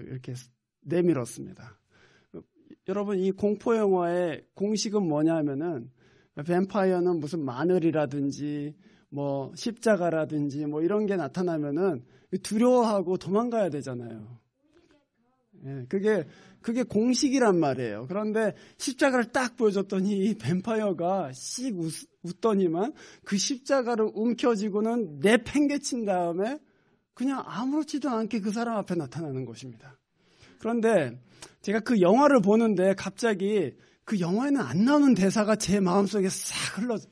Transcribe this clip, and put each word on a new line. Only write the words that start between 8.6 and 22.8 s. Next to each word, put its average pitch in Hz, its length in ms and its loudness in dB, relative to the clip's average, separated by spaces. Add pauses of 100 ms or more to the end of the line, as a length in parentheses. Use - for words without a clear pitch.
뭐 139 460 -4
십자가라든지 156 1080 0
뭐 151 160 -4
이런 208 240 2
게 196 100 0
나타나면은 160 880 -2 (400)
두려워하고 214 760 2
도망가야 214 520 0
되잖아요. 120 680 -10 (1300)
예, 135 240 -10
그게, 196 360 0 (360)
그게 240 220 -2
공식이란 240 760 2
말이에요. 123 480 -2
그런데 214 460 -2 (240)
십자가를 254 540 0
딱 254 240 -2
보여줬더니 196 680 0
이 208 120 0
뱀파이어가 185 960 -2
씩 247 440 -8
웃-, 160 300 -6 (160)
웃더니만 190 720 0 (300)